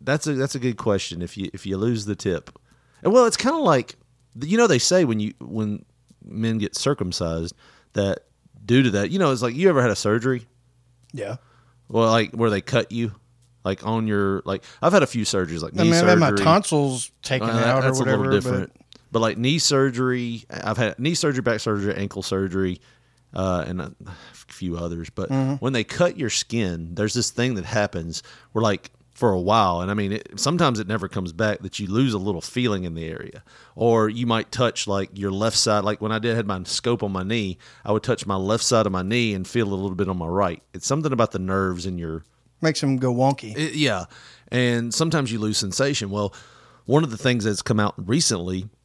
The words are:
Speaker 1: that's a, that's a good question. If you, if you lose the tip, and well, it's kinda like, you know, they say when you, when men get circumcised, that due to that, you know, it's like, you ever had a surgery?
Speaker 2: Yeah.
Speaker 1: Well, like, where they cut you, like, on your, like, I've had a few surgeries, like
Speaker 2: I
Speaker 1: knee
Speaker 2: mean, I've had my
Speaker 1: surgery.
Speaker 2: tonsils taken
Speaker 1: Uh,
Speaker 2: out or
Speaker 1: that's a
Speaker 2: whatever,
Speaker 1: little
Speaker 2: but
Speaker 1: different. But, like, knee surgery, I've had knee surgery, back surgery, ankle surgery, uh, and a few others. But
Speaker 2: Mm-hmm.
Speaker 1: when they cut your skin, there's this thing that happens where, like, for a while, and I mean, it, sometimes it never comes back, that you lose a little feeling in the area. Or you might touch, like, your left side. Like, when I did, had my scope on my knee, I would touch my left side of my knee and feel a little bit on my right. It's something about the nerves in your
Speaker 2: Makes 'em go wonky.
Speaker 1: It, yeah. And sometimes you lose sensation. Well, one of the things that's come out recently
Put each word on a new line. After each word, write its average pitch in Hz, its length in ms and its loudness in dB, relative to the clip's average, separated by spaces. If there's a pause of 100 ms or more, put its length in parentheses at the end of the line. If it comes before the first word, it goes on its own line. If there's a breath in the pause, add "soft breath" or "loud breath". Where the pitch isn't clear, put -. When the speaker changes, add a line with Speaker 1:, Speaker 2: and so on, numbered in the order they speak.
Speaker 1:
that's 143 260 -2
a, 151 60 0
that's 135 220 -2
a 139 40 -6
good 120 180 -2
question. 92 440 -2
If 87 160 -8
you, 95 160 -4
if - 120 -12
you 95 120 -2
lose 110 280 0
the 101 100 -4
tip, - 420 -4 (460 soft breath)
and 180 100 2
well, 247 120 8
it's 220 120 0
kinda 285 200 0
like, 165 380 2 (460)
you 175 160 0
know, 240 100 6
they 147 120 4
say 180 260 4
when 113 140 0
you, 107 200 -4
when 104 460 -6 (380)
men 113 340 -2
get 104 180 -4
circumcised, 85 800 -2 (380 soft breath)
that 98 260 0 (440)
due 120 200 6
to 120 80 2
that, 101 200 0
you 180 80 -2
know, 156 120 4
it's 120 100 -2
like, 120 140 -2
you 180 140 4
ever 143 120 4
had 120 100 4
a 98 40 0
surgery? 117 500 0 (680)
Speaker 2:
Yeah. 113 240 -8 (500 soft breath)
Speaker 1:
Well, 113 220 2
like, 113 240 2
where 113 160 2
they 101 120 0
cut - 300 -2
you, 113 220 -4 (500)
like, 95 220 -4
on 110 220 -2
your, 101 360 0
like, 98 200 -6 (180 loud breath)
I've 170 100 4
had 190 120 6
a 127 40 2
few 113 160 -2
surgeries, 85 380 -2
like 80 160 -8
Speaker 2:
I - 60 4
Speaker 1:
knee 165 80 8
Speaker 2:
mean, - 100 8
I've 175 60 6
had 180 120 8
my 170 100 6
Speaker 1:
surgery. 98 160 2
Speaker 2:
tonsils 147 680 2 (100)
taken 113 280 0
Speaker 1:
Uh, 113 40 -2
Speaker 2:
out 117 260 4
or - 40 2
Speaker 1:
that's 131 160 2
a - 20 2
Speaker 2:
whatever, 127 260 2
Speaker 1:
little 135 140 4
Speaker 2:
but - 100 -4
Speaker 1:
different. 95 200 -2 (400)
But, 113 100 0
like, 110 160 0
knee 135 220 2
surgery, 127 880 0
I've - 280 -4
had 113 220 0
knee 147 160 0
surgery, 135 280 0
back 113 180 0
surgery, 101 340 0
ankle 98 280 -6
surgery, 95 580 0 (520 soft breath)
uh, 92 340 0
and 92 120 -6
a - 140 -10 (400 loud breath)
few - 440 -8
others. 85 340 -8
But - 180 -6
Speaker 2:
Mm-hmm. 135 240 0 (100)
Speaker 1:
when 127 100 -2
they 117 120 0
cut - 320 0
your 127 140 -4
skin, 87 640 -4
there's 104 180 0
this 120 160 0
thing 123 240 -2
that 95 120 -6
happens 87 580 -4 (280 loud breath)
where, 110 120 0
like, 104 260 0 (240)
for 117 180 2
a 92 80 2
while, 92 400 4
and 90 100 -4
I 101 40 0
mean, 101 180 -2
it, - 160 -8 (100)
sometimes 143 400 0
it 104 120 -6
never 101 180 -2
comes 90 240 -6
back, 101 300 0
that 95 180 -10
you 104 80 -6
lose 117 260 2
a 104 40 0
little 92 240 -2
feeling 107 420 -2
in 85 120 -8
the 82 100 -8
area. - 380 -12 (300 soft breath)
Or 113 360 4
you 117 180 -4
might 113 240 0
touch, - 360 0
like, 98 300 -2
your 98 140 -2
left 107 240 0
side. 104 300 2
Like, 104 160 -2
when 107 100 -4
I 110 80 -2
did, 113 160 0
had 113 100 -2
my 95 200 -4
scope - 360 -2
on 101 120 -4
my 92 100 -4
knee, 98 340 -2 (280 loud breath)
I 101 80 0
would 107 100 0
touch - 240 -2
my 98 80 0
left 98 300 0
side 113 200 4
of 101 60 -2
my 92 120 -2
knee 113 300 0
and 92 140 -4
feel 113 220 0
a 98 40 -2
little 95 220 -2
bit 92 140 -2
on 92 80 -2
my 82 100 -4
right. 87 340 0 (120)
It's 92 120 -10
something 147 280 0
about 113 180 2
the 101 80 -4
nerves 92 460 -2
in 90 120 -6
your 82 280 -8 (360)
Speaker 2:
Makes 160 220 0
'em 135 140 2
go 127 160 0
wonky. 123 440 0
Speaker 1:
It, 151 180 -4
yeah. 113 300 0 (440 loud breath)
And 120 440 0
sometimes 160 380 0
you 113 80 -2
lose 107 180 0
sensation. 110 520 -2
Well, 101 240 -2 (520 loud breath)
one 147 200 4
of 127 60 -4
the 107 60 -8
things 123 280 0
that's 104 160 0
come 107 180 0
out 104 180 2
recently 92 720 -2 (180)